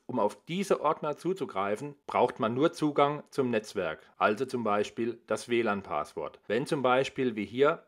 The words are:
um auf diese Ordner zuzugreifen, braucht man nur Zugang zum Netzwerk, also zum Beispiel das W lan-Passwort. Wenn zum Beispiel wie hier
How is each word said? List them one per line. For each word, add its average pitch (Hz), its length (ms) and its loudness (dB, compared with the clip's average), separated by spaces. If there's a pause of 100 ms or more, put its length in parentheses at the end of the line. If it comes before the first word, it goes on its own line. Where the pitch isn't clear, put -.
um 123 140 -4
auf 104 180 2 (100)
diese 185 340 0
Ordner 151 360 -2
zuzugreifen, 131 800 -4 (100)
braucht 113 340 2
man 120 140 2
nur 156 200 2
Zugang 147 560 2
zum 127 200 0
Netzwerk, 104 520 -2 (160)
also 107 280 2
zum 123 180 -4
Beispiel 110 640 -2
das - 240 -4
W 117 120 2
lan-Passwort. 85 880 -4
Wenn 120 200 0
zum 147 140 -2
Beispiel 127 540 2
wie 104 100 -4
hier 135 420 2